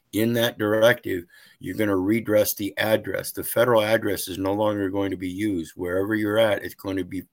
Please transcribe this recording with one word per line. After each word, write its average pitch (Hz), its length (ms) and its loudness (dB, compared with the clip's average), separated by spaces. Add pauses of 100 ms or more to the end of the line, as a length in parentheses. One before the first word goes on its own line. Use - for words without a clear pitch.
(120)
In 113 220 0
that 117 240 0
directive, 107 640 2 (360)
you're 98 180 -8
gonna 104 180 2
redress 104 600 2
the 101 220 -6
address. 101 540 0
The 92 120 -10
federal 117 380 4
address 107 460 0
is 87 120 -8
no 95 140 0
longer 104 360 0
going 98 220 -2
to 92 60 -6
be 92 120 -6
used. 92 460 -4
Wherever 95 400 -2
you're 107 240 2
at, 107 260 2
it's 92 100 -10
going 95 220 -6
to 90 80 -4
be 90 280 -8